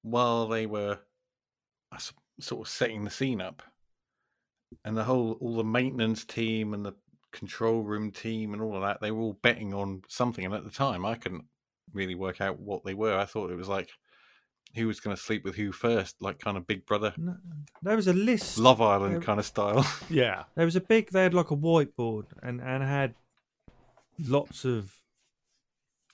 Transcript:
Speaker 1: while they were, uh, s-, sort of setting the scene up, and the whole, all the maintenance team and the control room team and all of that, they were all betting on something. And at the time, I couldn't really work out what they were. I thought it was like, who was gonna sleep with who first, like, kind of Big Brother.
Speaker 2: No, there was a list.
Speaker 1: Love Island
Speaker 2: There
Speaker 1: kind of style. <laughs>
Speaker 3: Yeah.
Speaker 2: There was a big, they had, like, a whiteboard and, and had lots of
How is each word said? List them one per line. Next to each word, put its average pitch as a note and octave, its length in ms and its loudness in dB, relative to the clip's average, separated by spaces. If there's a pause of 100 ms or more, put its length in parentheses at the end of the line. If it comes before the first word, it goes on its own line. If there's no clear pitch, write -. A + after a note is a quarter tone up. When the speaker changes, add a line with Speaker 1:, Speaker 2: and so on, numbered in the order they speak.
Speaker 1:
while A#2 440 2
they A2 200 -2
were, G2+ 340 -4 (880)
uh, - 60 -16
s-, - 160 -10 (260)
sort A2 300 -10
of - 20 -10
setting A2+ 320 -2
the G2+ 80 -6
scene B2+ 300 -2
up, F2+ 220 -10 (1200)
and A2 120 -4
the A2 80 0
whole, A#2+ 360 2
all A#2 160 -4
the A2+ 80 0
maintenance A2+ 600 0
team A2 500 -2
and G#2 100 -6
the G2 100 -6 (380)
control A2+ 500 -2
room G#2+ 300 -4
team A2 400 -6
and G#2+ 100 -6
all G#2+ 140 -4
of F#2+ 60 -4
that, G2+ 180 -2
they G#2+ 100 -2
were A2 120 -2
all A2 200 -2
betting G#2+ 320 2
on G2 320 -4
something. A#2+ 380 -2
And F#2+ 100 -4
at G#2 100 -8
the A2 60 -14
time, A2 340 -2
I A2+ 120 -2
couldn't F2 300 -8 (460)
really F#2+ 220 -4
work F#2 260 -6
out G2 200 -2
what G2+ 240 -8
they F#2+ 100 -6
were. G#2+ 240 0
I G2+ 60 0
thought G2 260 -6
it F2+ 60 -6
was F#2 120 -8
like, G2 220 -4 (840)
who A2+ 120 0
was G#2+ 140 -2
gonna G2+ 160 -4
sleep G#2+ 280 -4
with F#2 120 -6
who G#2 160 -4
first, A2+ 480 0
like, F#2+ 180 -6
kind G2+ 200 -4
of F2 80 -10
Big G2 180 -4
Brother. G#2 320 0
Speaker 2:
No, F3+ 200 -6 (440)
there G3+ 160 0
was G3+ 100 2
a F3+ 60 6
list. G#3 460 2
Speaker 1:
Love A#2 240 10
Island G2 320 4
Speaker 2:
There - 80 0
Speaker 1:
kind G#2 180 0
of G2+ 60 -2
style. A2 440 2 (100)
<laughs> - 100 -14
Speaker 3:
Yeah. B2 340 2 (120)
Speaker 2:
There E3 100 6
was E3+ 100 2
a F3+ 60 4
big, A3+ 280 4
they F#3 120 4
had, F3 100 4
like, F3 180 4
a D3 60 2
whiteboard C#3+ 680 2 (160)
and, B2 180 -6
and B2+ 220 -2
had C3+ 320 0 (1080)
lots C#3 460 0
of A2+ 260 -2 (1200)